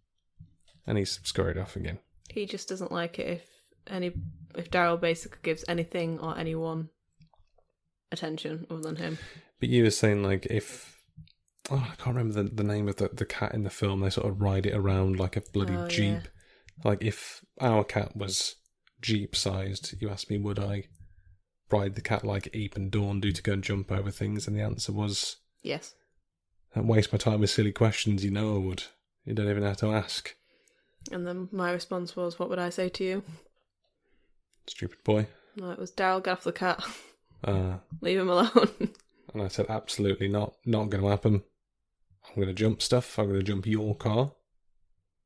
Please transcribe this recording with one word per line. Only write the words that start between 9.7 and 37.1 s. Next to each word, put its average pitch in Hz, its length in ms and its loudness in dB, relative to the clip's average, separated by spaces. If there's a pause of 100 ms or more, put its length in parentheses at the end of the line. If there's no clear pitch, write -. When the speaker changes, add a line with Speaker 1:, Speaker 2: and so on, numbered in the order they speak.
Speaker 1:
were 107 80 8
saying, 104 320 4
like, 98 240 0
if, - 540 -6 (720)
oh, 135 200 0
I - 40 -16
can't 123 220 -2
remember 107 260 2
the, 98 60 0
the 107 140 -2
name 104 260 2
of 98 80 -4
the, 98 160 0
the - 120 -4
cat - 280 -2
in 107 100 0
the 101 60 -2
film. 98 320 0
They 95 80 2
sort 98 180 0
of 98 140 -2
ride 98 240 4
it 101 100 2
around 95 440 4
like 90 180 0
a 95 40 2 (120)
bloody 95 220 2
Speaker 2:
Oh, 87 120 -2
Speaker 1:
jeep. 104 360 2
Speaker 2:
yeah. - 60 -14 (540)
Speaker 1:
Like, 104 200 2
if - 420 -4 (160)
our 110 240 6
cat - 320 -2
was - 380 -4 (460)
jeep-sized, 98 1000 -2
you 104 80 -2
asked 98 200 -8
me, 104 100 0
would 101 200 -2
I 101 260 -2 (880)
ride 101 240 2
the 110 60 -4
cat - 240 0
like 98 280 -4
Eep 104 220 -6
and 98 160 -4
Dawn 101 300 0
do 101 100 2
to - 100 -4
go 104 120 0
and 98 100 0
jump 98 280 -2
over 98 200 -2
things? 104 340 -4
And 104 120 -2
the 104 40 0
answer 107 300 -2
was, 101 460 -2 (240)
Speaker 2:
Yes. - 340 -8 (800)
Speaker 1:
"Don't 113 120 2
waste 110 260 6
my 104 40 2
time 107 220 2
with 104 120 4
silly 104 200 4
questions, 104 540 2
you 98 60 2
know 107 240 0
I 98 40 2
would. 92 240 -2 (420)
You 113 100 -6
don't 104 140 2
even 101 140 2
have 101 140 0
to 107 160 2
ask." - 420 -2 (760)
Speaker 2:
And 180 160 -4
then 180 240 -6
my 180 200 0
response 180 440 -4
was, 175 240 -4
"What 180 100 -2
would 185 100 -2
I 175 120 -2
say 180 180 -2
to 190 140 -6
you?" 185 200 -2 (1400)
Speaker 1:
"Stupid - 380 -10
boy." 107 240 4 (280)
Speaker 2:
No, 185 160 -10
it - 80 -10
was, 180 120 -8
"Daryl, 185 320 2
get 185 100 0
off 180 100 -6
the 180 80 -2
cat. 180 380 -2
<laughs> - 60 -12 (480)